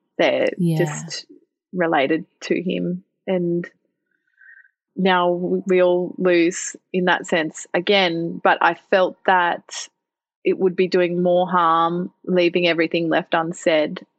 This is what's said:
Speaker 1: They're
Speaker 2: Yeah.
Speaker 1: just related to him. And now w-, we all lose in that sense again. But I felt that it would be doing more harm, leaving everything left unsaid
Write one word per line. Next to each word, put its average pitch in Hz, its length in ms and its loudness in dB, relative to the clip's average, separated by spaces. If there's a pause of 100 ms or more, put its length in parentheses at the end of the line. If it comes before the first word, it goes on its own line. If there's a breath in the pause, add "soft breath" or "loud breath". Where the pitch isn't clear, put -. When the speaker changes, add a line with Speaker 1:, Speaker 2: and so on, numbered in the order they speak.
(180)
Speaker 1:
They're 131 400 2
Speaker 2:
Yeah. 165 220 0
Speaker 1:
just 156 460 -6 (480)
related 160 520 -2 (160)
to - 200 -4
him. 180 420 -6 (220)
And 175 440 -2 (1300 soft breath)
now 185 340 2
w-, 180 380 -2
we 185 140 4
all 180 360 0
lose 175 580 0 (160)
in 185 140 -2
that 180 220 0
sense 160 460 -4
again. 180 720 0
But 185 180 4
I 170 140 2 (140)
felt 185 360 2
that - 600 0 (560)
it 185 140 0
would 185 180 0
be 185 120 0
doing 175 340 0
more 180 280 2
harm, 170 640 2 (120)
leaving 175 440 2
everything 165 420 0
left 156 240 -2
unsaid 165 720 -2 (140)